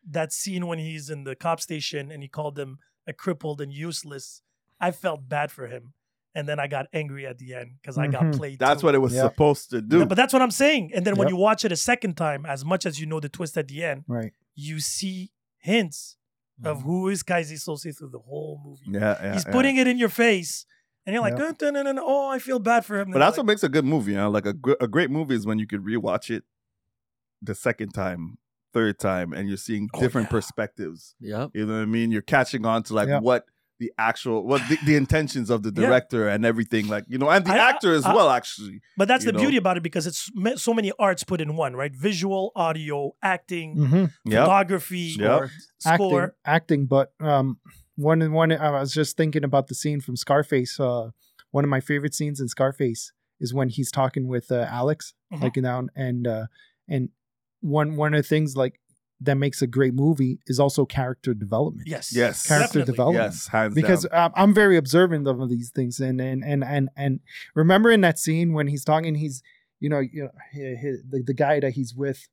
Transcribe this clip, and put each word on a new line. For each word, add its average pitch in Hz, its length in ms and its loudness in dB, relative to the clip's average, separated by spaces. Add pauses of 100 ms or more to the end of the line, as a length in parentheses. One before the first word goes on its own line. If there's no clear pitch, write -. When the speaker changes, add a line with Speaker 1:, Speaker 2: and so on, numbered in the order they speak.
Speaker 1:
that 156 220 -4
scene 180 360 -6
when 165 120 -6
he's 156 300 -10
in 147 160 -10
the 131 100 -8
cop 165 260 -4
station 147 500 -8
and 151 120 -14
he 139 60 -16
called 151 280 -8
him 135 200 -10 (300)
a 156 60 -12
crippled 151 460 -8
and 139 140 -10
useless, 147 680 -12 (380)
I 180 120 0
felt 156 360 -6
bad 147 240 -4
for 127 160 -14
him. 120 260 -16 (400)
And 147 140 -8
then 147 120 -4
I 143 80 -4
got 139 260 -6
angry 139 320 -8
at 127 140 -14
the 127 140 -18
end 123 180 -16 (120)
'cause 131 140 -8
I - 100 0
got 139 160 0
Speaker 2:
Mm-hmm. 156 160 2
Speaker 1:
played 139 200 -10
Speaker 3:
That's 139 220 4
Speaker 1:
too. 170 60 4
Speaker 3:
what 143 80 6
it 135 40 6
was 127 140 2
Speaker 2:
Yep. 131 180 4
Speaker 3:
supposed 147 400 2
to 117 100 -2
do. 120 180 4
Speaker 1:
No, 165 60 6
but 190 100 0
that's 254 160 4
what 262 100 6
I'm 247 100 2
saying. 269 420 2
And 185 120 -2
then 202 100 2
when 196 120 4
Speaker 2:
Yep. 196 60 2
Speaker 1:
you 180 40 -2
watch 214 280 2
it 196 60 0
a 170 40 -2
second 240 400 0
time, 147 300 -4
as 139 180 -8
much 180 220 -2
as 151 160 -6
you 160 40 -8
know 156 140 -4
the 143 100 -8
twist 165 280 -8
at 147 100 -4
the 143 160 -10
end, 147 240 -6
Speaker 2:
Right. 113 240 -6 (240)
Speaker 1:
you 151 240 -10
see 185 520 -8 (260)
hints 190 580 -2 (480)
of 151 140 -6
Speaker 4:
Mm-hmm. 131 100 -10
Speaker 1:
who 185 220 -2
is 196 140 -4
Kaise 165 300 -2
Soze 151 440 -10
through 147 140 -18
the 123 80 -14
whole 147 440 -12
movie. 143 240 -20
Speaker 3:
Yeah, 101 340 0
yeah, 98 120 -6
Speaker 1:
He's 190 120 -4
Speaker 3:
yeah. - 60 -8
Speaker 1:
putting 262 260 2
it 262 100 4
in 247 100 0
your 233 120 0
face. 208 560 0 (400)
And 190 80 -6
you're 233 100 -2
like, 202 140 0
Speaker 2:
Yeah. 277 80 -2
Speaker 1:
"Uh, 330 80 -4
dun, 294 200 -2
dun, 277 120 -2
dun, 277 100 -2
dun, 269 40 -4
oh, 277 300 0
I 269 100 -4
feel 254 200 -4
bad 226 260 2
for 208 140 -4
him." 196 80 -4
Speaker 3:
But 185 60 -10
Speaker 1:
Then 185 80 2
Speaker 3:
that's 151 120 8
Speaker 1:
like - 60 -4
Speaker 3:
what 262 80 0
makes 208 160 2
a 147 60 2
good 147 160 2
movie, 131 260 0
you 101 60 0
know? 104 120 2
Like, 104 160 0
a 101 80 -2
gr-, 92 260 0
a 123 80 0
great 139 220 0
movie 143 260 -2
is 104 120 -2
when 110 120 -2
you 107 80 -4
could 101 160 -6
rewatch 104 460 -2
it 113 140 -6 (1000)
the 104 140 -8
second 110 380 -4
time, 90 440 -6 (360)
third 110 260 0
time, 90 340 -2
and 95 160 -6
you're 98 80 -4
seeing 104 360 -6
Speaker 1:
Oh, - 60 -12
Speaker 3:
different 120 280 0
Speaker 1:
yeah. - 40 -6
Speaker 3:
perspectives. 101 880 -6
Speaker 4:
Yep. 110 360 -8
Speaker 3:
You 107 100 -4
know 110 120 -4
what 110 40 -2
I 107 40 -4
mean? 113 260 0
You're 107 100 0
catching 131 440 0
on 113 180 0
to, 110 100 -10
like, 104 160 2
Speaker 2:
Yeah. 143 100 0
Speaker 3:
what 120 260 2 (340)
the 117 180 -8
actual, 113 480 -2
what 131 240 2
the, 156 160 2
the 151 100 6
intentions 139 540 0
of 113 140 0
the 107 120 -4
Speaker 1:
Yeah. 233 120 2
Speaker 3:
director 123 420 2
and 104 160 0
everything, 113 420 0
like, 104 200 -4
you 127 100 -6
know, 139 140 2
and 185 120 6
the 185 80 0
Speaker 1:
I, 196 40 4
I, 233 160 8
Speaker 3:
actor 175 240 2
as 139 100 2
Speaker 1:
I, 196 80 4
Speaker 3:
well, 202 160 6
actually. 107 500 -2 (160)
Speaker 1:
but 196 120 2
that's 247 180 2
Speaker 3:
You 233 60 0
Speaker 1:
the 208 80 0
Speaker 3:
know? - 40 4
Speaker 1:
beauty 269 140 2
about 185 180 2
it 175 60 -6
because 165 240 -4
it's - 300 -8
ma-, 214 200 -2
so 240 160 -2
many 220 280 0
arts 196 240 2
put 180 180 -4
in 151 140 -4
one, 139 200 -4
right? 139 160 -4
Visual, 190 640 -4
audio, 151 680 -2
acting, 175 540 -4
Speaker 2:
Mm-hmm. 151 280 4 (260)
Speaker 3:
Yep. 110 140 4
Speaker 1:
photography, 180 720 2
Speaker 3:
Yep. 127 320 2 (300)
Speaker 1:
score. 175 460 4
Speaker 2:
Acting, 185 60 -6 (140)
acting, 147 400 2
but, 135 340 2
um, 135 380 2 (380)
one, 156 380 2
one, 160 180 4
I 151 180 2
was 139 240 -2
just 151 240 -2
thinking 156 260 2
about 139 240 2
the 131 60 -10
scene 147 260 -2
from 131 160 -8
Scarface. 139 640 0
Uh, 123 300 0 (400)
one 139 140 0
of 143 80 2
my 131 80 2
favorite 143 340 -4
scenes 147 260 -4
in 127 100 -4
Scarface 131 600 -2 (280)
is 117 120 -4
when 131 180 0
he's 123 200 -4
talking 131 380 -2
with, 123 240 -4
uh, 120 180 0
Alex, 131 460 -4 (180)
Speaker 1:
Mm-hmm. 143 100 -6
Speaker 2:
like, 127 120 -2
you 131 80 -2
know, 127 320 -4
and, 123 320 -4
uh, 110 180 -4 (420)
and 135 220 -2 (520)
one, 151 340 0
one 151 180 0
of 151 80 4
the - 60 -2
things, 151 280 2
like, 131 220 0 (460)
that 139 120 4
makes 139 260 0
a 135 60 2
great 131 260 2
movie 135 540 2
is 127 120 -2
also 143 240 4
character 127 520 -2
development. 110 520 -2
Speaker 1:
Yes. 147 280 -8
Speaker 3:
Yes. 120 320 2
Speaker 2:
Character 156 320 4
Speaker 1:
Definitely. 127 140 0
Speaker 2:
development. 123 400 2
Speaker 3:
Yes, - 160 -10
hands 110 260 2
Speaker 2:
Because, 170 300 2
Speaker 3:
down. 170 200 4
Speaker 2:
um, 165 100 0
I'm 202 160 6
very 196 260 8
observant 156 500 4
of 127 200 0
these 120 220 -2
things, 123 300 -4
and, 127 200 -2
and, 131 240 -4
and, 143 200 0
and, 143 340 0
and 139 220 0 (340)
remember 185 380 6
in 214 100 6
that 165 160 4
scene 165 360 0
when 151 140 0
he's 143 160 -4
talking, 160 300 2
he's, 147 300 -6 (360)
you 147 100 -2
know, 147 100 0
you 139 240 -4
know, 131 80 -12 (200)
he, 143 80 -14 (160)
he, 131 200 -6 (120)
the, 131 200 -4
the 139 80 -2
guy 147 240 4
that 135 140 0
he's 120 200 -4
with 135 400 -6